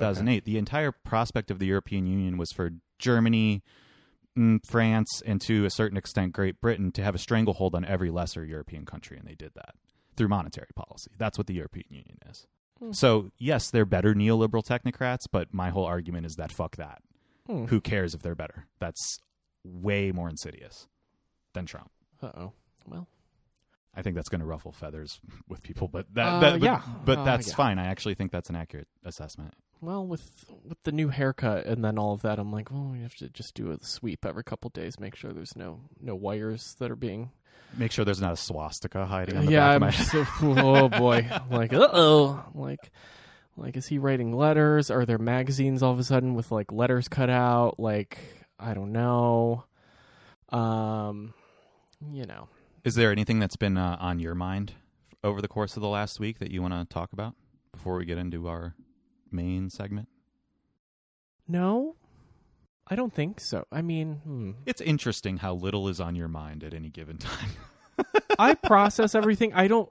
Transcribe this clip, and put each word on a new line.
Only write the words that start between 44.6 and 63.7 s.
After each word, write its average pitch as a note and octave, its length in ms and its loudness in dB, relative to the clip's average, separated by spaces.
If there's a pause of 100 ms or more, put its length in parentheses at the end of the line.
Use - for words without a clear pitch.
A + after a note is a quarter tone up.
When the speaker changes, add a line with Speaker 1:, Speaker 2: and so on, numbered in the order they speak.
Speaker 2:
Are B2 160 4
there A#2 140 2
magazines C3 640 2
all B2+ 100 6
of B2 60 0
a B2+ 40 0
sudden B2+ 300 2
with, A#2 180 -4
like, G#2+ 200 -2
letters B2 360 2
cut C3 220 2
out? B2 500 4
Like, G#2 400 -2 (380)
I A2+ 160 -6
don't G2+ 180 -6
know. A#2 720 2 (840)
Um, A2 840 -2 (800)
you C3+ 140 -10
know. - 220 -16 (360)
Speaker 1:
Is - 120 0
there A#2 160 6
anything G#2+ 280 2
that's G2+ 180 0
been, G2 200 2
uh, F2+ 220 0
on F2+ 200 -4
your E2 160 -6
mind F#2+ 380 -6 (500)
over G2+ 180 -2
the G2+ 60 -4
course G#2 280 -4
of A2 60 -8
the G#2 80 -2
last G#2 300 -4
week A2 200 -6
that F#2+ 100 -8
you F#2 120 -4
wanna F2 280 -4
talk E2+ 240 -8
about G2+ 220 -8 (360)
before F2+ 260 -6
we F2+ 80 -6
get E2+ 120 -6
into E2+ 300 -6
our E2+ 260 -8 (580)
main F2+ 380 -4
segment? G2+ 380 -10 (1400)
Speaker 2:
No, G#3 480 0 (920)
I - 80 -4
don't B3 180 -4
think D3 260 -4
so. - 320 -6